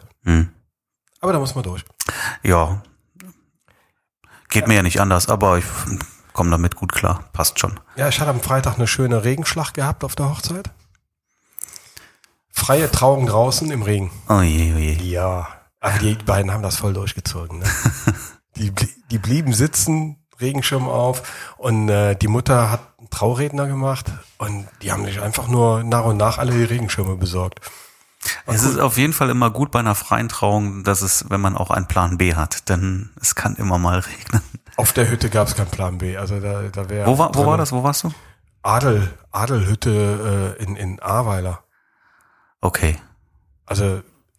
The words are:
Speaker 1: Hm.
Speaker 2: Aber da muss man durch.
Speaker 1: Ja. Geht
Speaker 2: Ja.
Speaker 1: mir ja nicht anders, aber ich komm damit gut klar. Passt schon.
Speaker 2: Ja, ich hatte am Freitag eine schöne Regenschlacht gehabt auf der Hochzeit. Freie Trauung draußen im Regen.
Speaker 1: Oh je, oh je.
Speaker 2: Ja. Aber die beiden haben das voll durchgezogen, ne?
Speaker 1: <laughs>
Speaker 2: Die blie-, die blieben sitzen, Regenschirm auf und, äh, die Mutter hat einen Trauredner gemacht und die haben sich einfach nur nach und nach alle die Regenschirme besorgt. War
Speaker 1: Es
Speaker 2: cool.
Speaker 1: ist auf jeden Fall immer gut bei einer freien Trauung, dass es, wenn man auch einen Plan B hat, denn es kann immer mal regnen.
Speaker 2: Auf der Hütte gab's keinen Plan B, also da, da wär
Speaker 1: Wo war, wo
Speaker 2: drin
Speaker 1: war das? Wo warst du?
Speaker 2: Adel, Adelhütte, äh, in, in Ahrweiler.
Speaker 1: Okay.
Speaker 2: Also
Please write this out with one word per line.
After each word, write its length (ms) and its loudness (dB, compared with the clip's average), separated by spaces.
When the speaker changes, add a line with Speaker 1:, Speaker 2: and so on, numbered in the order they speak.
Speaker 1:
Hm. 280 4
Speaker 2:
Aber 140 -2
da 40 2
muss 160 -2
man 100 -6
durch. 220 -8
Speaker 1:
Ja. 400 4
Geht 140 2
Speaker 2:
Ja. 40 0
Speaker 1:
mir 80 6
ja 80 6
nicht 160 2
anders, 300 4
aber 300 4
ich 60 -2
komm 160 0
damit 260 2
gut 180 -4
klar. 400 0
Passt 260 -2
schon. 200 -2
Speaker 2:
Ja, 120 0
ich 120 0
hatte 120 0
am 100 0
Freitag 340 0
eine 120 2
schöne 360 0
Regenschlacht 520 -2
gehabt 280 -2
auf 120 -6
der 160 -2
Hochzeit. 400 -8
Freie 400 2
Trauung 360 4
draußen 440 2
im 100 -2
Regen. 300 0
Speaker 1:
Oh 120 6
je, 320 4
oh 40 2
je. 160 0
Speaker 2:
Ja. 440 -4
Aber 200 -2
die 160 2
beiden 360 0
haben 120 -4
das 140 -2
voll 160 -2
durchgezogen, 680 -6
ne? 60 -8
Speaker 1:
<laughs> 920 -2
Speaker 2:
Die 160 -2
blie-, 180 -2
die 80 -2
blieben 340 2
sitzen, 720 0
Regenschirm 480 -2
auf 680 -2
und, 320 0
äh, 260 4
die 120 -2
Mutter 440 2
hat 100 -2
einen 140 -20
Trauredner 560 -2
gemacht 440 -2
und 280 -6
die 100 -6
haben 140 -4
sich 160 -6
einfach 260 -4
nur 360 4
nach 220 0
und 120 2
nach 220 2
alle 140 0
die 100 4
Regenschirme 540 -2
besorgt. 420 -4
War 80 -2
Speaker 1:
Es 100 2
Speaker 2:
cool. 60 4
Speaker 1:
ist 80 -2
auf 180 2
jeden 160 2
Fall 160 0
immer 220 2
gut 180 -2
bei 80 -2
einer 160 2
freien 340 0
Trauung, 560 0
dass 200 0
es, 260 -2
wenn 100 0
man 160 2
auch 140 -2
einen 180 0
Plan 300 0
B 160 2
hat, 360 -2
denn 420 0
es 140 0
kann 220 -2
immer 200 0
mal 220 2
regnen. 420 -2
Speaker 2:
Auf 160 0
der 160 4
Hütte 220 0
gab's 260 2
keinen 140 -2
Plan 300 -4
B, 180 -4
also 220 -4
da, 240 -4
da 260 -8
wär 160 -4
Speaker 1:
Wo 140 4
war, 160 4
wo 60 4
Speaker 2:
drin 40 4
Speaker 1:
war 140 4
das? 120 0
Wo 120 -2
warst 220 0
du? 80 -4
Speaker 2:
Adel, 500 2
Adelhütte, 1300 0
äh, 40 -6
in, 120 -6
in 240 -8
Ahrweiler. 640 -2
Speaker 1:
Okay. 380 0
Speaker 2:
Also 340 -2